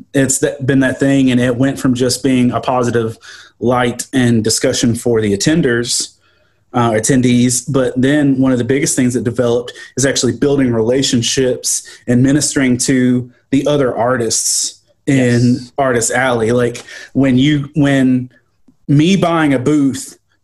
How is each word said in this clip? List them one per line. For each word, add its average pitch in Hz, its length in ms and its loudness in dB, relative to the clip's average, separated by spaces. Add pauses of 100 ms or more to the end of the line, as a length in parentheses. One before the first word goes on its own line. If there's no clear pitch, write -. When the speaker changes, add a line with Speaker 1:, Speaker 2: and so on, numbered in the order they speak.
(140)
Speaker 1:
it's 135 260 0
that, 139 260 -4
been 135 140 2
that 131 180 0
thing. 139 320 2
And 123 100 2
it 123 160 0
went 135 220 0
from 131 160 0
just 123 300 -2
being 127 260 2
a 113 100 -4
positive 120 560 -2 (440)
light 120 520 -2
and 120 320 2
discussion 123 500 0
for 117 260 -2
the 104 120 0
attenders, 120 840 -2 (580)
uh, 117 160 2
attendees. 123 800 2
But 127 320 0
then 139 380 2
one 131 140 2
of 123 60 0
the 120 60 0
biggest 139 300 -2
things 123 200 0
that 110 100 -2
developed 120 480 -2 (240)
is 131 100 -2
actually 127 300 0
building 135 360 0
relationships 123 1160 -2 (180)
and 123 160 2
ministering 135 560 0
to 127 540 0 (180)
the 135 160 0
other 139 300 0
artists 117 840 -4 (260)
in 123 480 2
Speaker 2:
Yes. - 240 -10
Speaker 1:
Artist 127 340 0
Alley. 120 400 0
Like, 120 320 -2 (300)
when 127 240 2
you, 143 360 0
when 131 560 0 (560)
me 156 300 4
buying 160 380 2
a 123 40 0
booth 139 600 -2 (240)